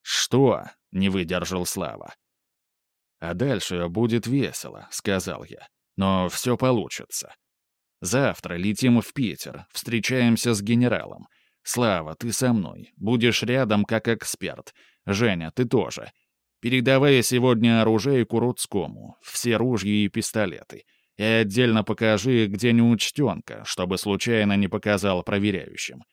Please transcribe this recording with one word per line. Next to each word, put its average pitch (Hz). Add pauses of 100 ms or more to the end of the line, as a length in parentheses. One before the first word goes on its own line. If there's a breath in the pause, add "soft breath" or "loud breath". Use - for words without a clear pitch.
«Что?» — 117 (280)
не 95
выдержал 90
Слава. 55 (1040)
«А 85
дальше 92
будет 113
весело», — 113
сказал 95
я. - (280)
«Но 95
все 120
получится. - (680)
Завтра 92
летим 107
в -
Питер, 85
встречаемся 117
с 101
генералом. 110 (360)
Слава, 90
ты 117
со 123
мной, 71
будешь 117
рядом 110
как 110
эксперт. - (320 soft breath)
Женя, 98
ты 127
тоже. 87 (480)
Передавай 131
сегодня 120
оружие 113
Куруцкому, -
все -
ружья 107
и 104
пистолеты. - (340)
И 101
отдельно 113
покажи, 110
где 110
неучтенка, 117
чтобы 92
случайно 104
не 101
показал 98
проверяющим». 101